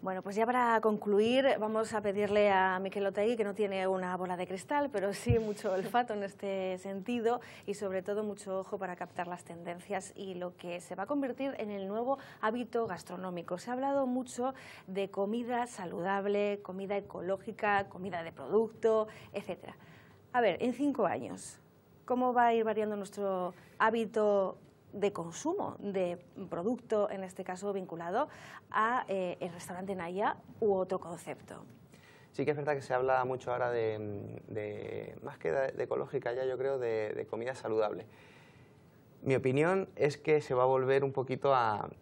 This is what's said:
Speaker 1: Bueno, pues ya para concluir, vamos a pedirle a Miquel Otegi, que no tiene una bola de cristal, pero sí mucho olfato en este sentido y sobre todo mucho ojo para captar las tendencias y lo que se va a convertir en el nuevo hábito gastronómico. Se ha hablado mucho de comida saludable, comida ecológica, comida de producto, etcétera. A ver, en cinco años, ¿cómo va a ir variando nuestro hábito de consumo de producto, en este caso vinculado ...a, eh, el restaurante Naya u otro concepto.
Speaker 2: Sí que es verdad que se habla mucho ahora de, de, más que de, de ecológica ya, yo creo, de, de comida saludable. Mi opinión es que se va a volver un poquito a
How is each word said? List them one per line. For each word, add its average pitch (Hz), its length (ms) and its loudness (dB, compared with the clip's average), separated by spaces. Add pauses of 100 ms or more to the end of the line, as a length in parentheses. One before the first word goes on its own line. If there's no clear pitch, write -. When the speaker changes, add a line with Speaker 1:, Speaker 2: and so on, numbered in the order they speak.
Speaker 1:
Bueno, 185 200 -4
pues 196 140 -6
ya 233 100 4
para 240 360 4
concluir, 214 640 4 (120)
vamos 220 360 0
a 214 80 0
pedirle 208 500 4
a 185 280 4
Miquel 196 280 -2
Otegi, 208 300 2
que 214 80 2
no 202 100 -2
tiene 196 320 0
una 185 300 0
bola 185 180 -2
de 180 100 -4
cristal, 285 460 -2
pero 202 220 0
sí 233 260 2
mucho 214 320 -2
olfato 220 420 0
en 208 100 -4
este 190 560 -4
sentido 226 600 -2 (260)
y 202 100 -4
sobre 190 280 -4
todo 208 180 -2
mucho 196 380 -4
ojo 190 180 -6
para 180 200 -4
captar 175 300 -6
las 175 180 -8
tendencias 180 720 -6
y 190 180 -8
lo 180 220 -6
que 175 240 -8
se - 140 -10
va 185 80 -4
a - 20 -4
convertir 269 520 -2
en 208 140 -4
el 196 160 -6
nuevo 240 300 -2 (240)
hábito 233 440 0
gastronómico. 180 720 -6
Se 202 120 -10
ha 247 40 -2
hablado 277 320 2
mucho 254 480 -2 (340)
de 190 220 -2
comida 233 580 0
saludable, 202 920 0
comida 190 360 -4
ecológica, 196 920 0
comida 180 360 -8
de 165 100 -10
producto, 220 760 2 (240)
etcétera. - 460 -8 (560)
A 247 80 4
ver, 190 200 4
en 240 120 0
cinco 269 320 2
años, 127 520 -4 (460)
¿cómo 254 300 2
va 240 140 8
a 233 60 6
ir 226 120 4
variando 214 320 0
nuestro 190 560 -2 (260)
hábito 214 800 4 (360)
de 196 180 2
consumo 202 680 -4
de 185 440 -2 (260)
producto, 208 600 0
en 190 140 -6
este 185 200 -10
caso 185 300 -4
vinculado ... 185 560 -2 (420)
a, 226 360 2
eh, 185 340 -2
el 175 100 -6
restaurante 185 440 -8
Naya 185 420 -2 (220)
u 208 140 4
otro 185 260 0
concepto. - 640 -12 (680)
Speaker 2:
Sí 139 140 -2
que 147 60 2
es 147 60 2
verdad 147 160 0
que 135 80 -2
se 127 120 -4
habla 127 320 4
mucho 127 260 -2
ahora 123 180 2
de, 107 800 -2
de, 104 760 -6
más 139 160 -10
que - 140 0
de, 135 200 2
de - 120 -2
ecológica 127 500 -2
ya, 131 120 -2
yo 127 120 0
creo, 135 220 0
de, 110 340 0
de - 140 -6
comida 117 260 -4
saludable. 110 520 0 (1160)
Mi 131 140 4
opinión 147 600 2
es 143 220 2
que 151 240 4
se 147 120 -2
va 127 100 6
a - 20 6
volver 131 380 4
un 139 80 0
poquito 131 420 2
a 113 360 2 (120)